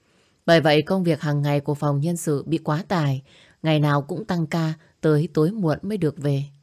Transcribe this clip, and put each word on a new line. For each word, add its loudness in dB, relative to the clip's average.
Bởi 6
vậy, 4
công -2
việc 0
hàng 0
ngày 0
của -4
phòng 0
nhân -2
sự -2
bị -2
quá -4
tải, 0
ngày 2
nào 2
cũng -8
tăng -2
ca -2
tới 2
tối 2
muộn -2
mới -6
được -2
về. -2